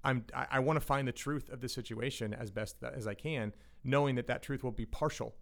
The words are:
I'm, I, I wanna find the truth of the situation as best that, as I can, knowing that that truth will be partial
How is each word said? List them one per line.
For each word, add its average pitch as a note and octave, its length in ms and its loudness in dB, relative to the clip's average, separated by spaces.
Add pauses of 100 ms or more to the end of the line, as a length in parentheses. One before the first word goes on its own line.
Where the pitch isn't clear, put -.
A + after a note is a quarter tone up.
I'm, B2+ 220 4 (100)
I, B2+ 160 0
I C3 80 4
wanna D3 220 6
find C#3 260 2
the A#2+ 60 0
truth C#3+ 360 -2
of B2 120 -8
the B2 80 -2
situation A2+ 640 -2
as A2 180 -4
best G#2+ 300 -4
that, A#2+ 120 -6
as A2 140 -4
I G#2 60 -2
can, A#2+ 400 -2 (320)
knowing C3+ 300 6
that A#2+ 120 0
that B2 160 0
truth C3+ 220 -4
will B2 60 0
be A2+ 140 -2
partial A#2+ 560 -2